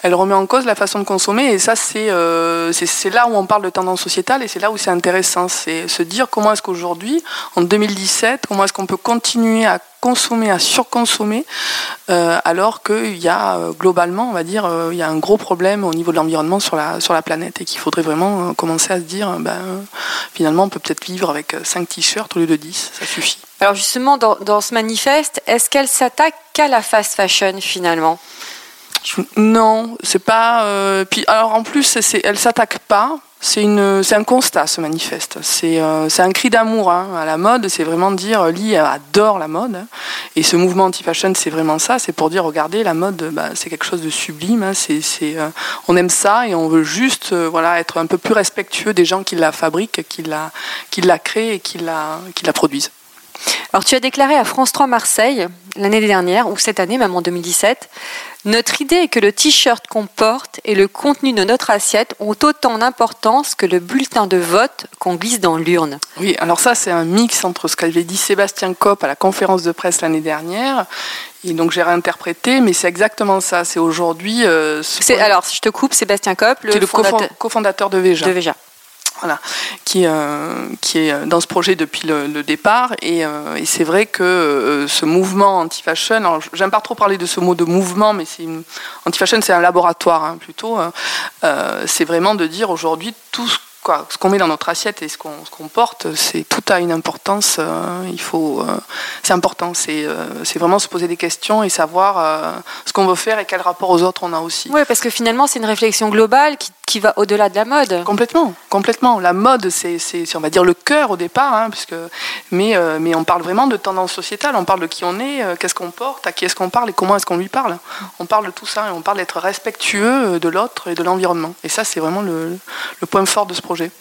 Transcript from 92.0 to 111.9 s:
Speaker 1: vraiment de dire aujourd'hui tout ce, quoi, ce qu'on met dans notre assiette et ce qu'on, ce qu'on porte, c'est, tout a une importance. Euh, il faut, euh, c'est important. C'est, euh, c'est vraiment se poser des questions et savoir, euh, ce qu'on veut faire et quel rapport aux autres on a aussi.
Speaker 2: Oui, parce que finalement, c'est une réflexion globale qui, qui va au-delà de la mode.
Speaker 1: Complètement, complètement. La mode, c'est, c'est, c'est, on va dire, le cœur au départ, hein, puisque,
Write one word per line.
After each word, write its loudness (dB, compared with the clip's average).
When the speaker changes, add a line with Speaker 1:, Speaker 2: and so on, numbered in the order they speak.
Speaker 1:
vraiment 2
de 0
dire -4
aujourd'hui -4
tout -6
ce, 0
quoi, 0
ce -10
qu'on 0
met 4
dans 2
notre -4
assiette -4
et -8
ce -10
qu'on, -14
ce -18
qu'on -16
porte, -2
c'est, -2
tout -4
a 2
une 0
importance. -2
Euh, -4
il -10
faut, -2
euh, -2
c'est 2
important. -2
C'est, -4
euh, -6
c'est -6
vraiment 4
se -2
poser -2
des -4
questions 0
et 0
savoir, 2
euh, 0
ce -8
qu'on 2
veut 4
faire -2
et -6
quel -4
rapport 0
aux 6
autres 0
on -4
a -2
aussi. -6
Speaker 2:
Oui, 4
parce 0
que -2
finalement, 2
c'est -2
une -2
réflexion 0
globale 4
qui, -10
qui -4
va 2
au-delà 2
de -6
la 2
mode. 0
Speaker 1:
Complètement, 2
complètement. 2
La 4
mode, 4
c'est, -4
c'est, -6
c'est, -6
on -4
va -2
dire, 4
le 6
cœur 0
au -2
départ, 0
hein, 0
puisque, -10